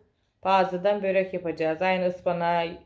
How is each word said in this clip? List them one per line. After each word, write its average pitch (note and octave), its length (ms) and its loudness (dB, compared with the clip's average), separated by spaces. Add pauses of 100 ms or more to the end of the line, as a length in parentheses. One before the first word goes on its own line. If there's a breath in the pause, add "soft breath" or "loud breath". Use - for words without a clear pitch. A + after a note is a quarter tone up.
(440)
bazıdan F#3+ 580 2
börek F#3+ 320 0
yapacağız. D#3+ 480 -2
Aynı F#3 240 2
ıspanağı E3+ 600 0 (200)